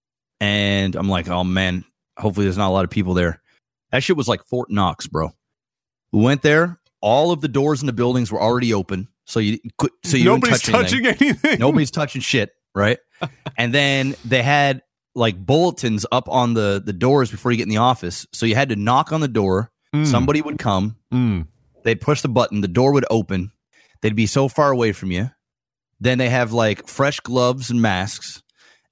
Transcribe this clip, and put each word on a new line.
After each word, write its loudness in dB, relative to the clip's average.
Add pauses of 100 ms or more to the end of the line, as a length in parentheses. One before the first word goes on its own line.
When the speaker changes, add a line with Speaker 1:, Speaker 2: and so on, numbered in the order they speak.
(420)
Speaker 1:
and 0
I'm -4
like, -2
"Oh, -2
man, -2 (320)
hopefully -2
there's -2
not 0
a 0
lot 2
of -4
people -2
there." 0 (500)
That 0
shit 0
was -2
like -2
Fort -6
Knox, -2
bro. -4 (840)
We 2
went 2
there. 2 (220)
All 2
of -2
the -2
doors 0
in -4
the -2
buildings 0
were -4
already 2
open, -4 (180)
so -2
you 0 (200)
could, 0 (120)
so 0
you 6
Speaker 2:
Nobody's 4
Speaker 1:
didn't 0
touch 2
Speaker 2:
touching 0
Speaker 1:
anything. 2
Speaker 2:
anything. 0
Speaker 1:
Nobody's 2
touching -6
shit, -2 (240)
right? 2 (220)
Speaker 2:
<laughs> -6 (280)
Speaker 1:
And -2
then 0
they 0
had, 2 (340)
like, 0
bulletins 0
up 0
on 2
the, 0
the -4
doors 2
before -4
you 2
get -4
in -4
the -2
office. 0
So -4
you 2
had 0
to -2
knock 0
on -2
the 0
door. 0 (240)
Speaker 2:
Mm. 0
Speaker 1:
Somebody 2
would -8
come. -2 (180)
Speaker 2:
Mm. 0 (380)
Speaker 1:
They'd -2
push -2
the -4
button. 0
The -2
door 2
would 2
open. -2 (500)
They'd 0
be 2
so 0
far 2
away 0
from -6
you. -2 (720)
Then 0
they 0
have, 0
like, 0
fresh -2
gloves -2
and 0
masks, -2 (500)